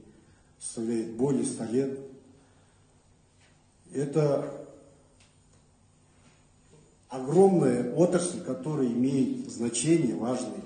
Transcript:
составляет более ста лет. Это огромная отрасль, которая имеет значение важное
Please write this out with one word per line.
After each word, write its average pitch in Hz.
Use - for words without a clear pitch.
составляет 113
более 120
ста 113
лет. 135
Это 139
огромная 135
отрасль, 175
которая 135
имеет 123
значение 120
важное 110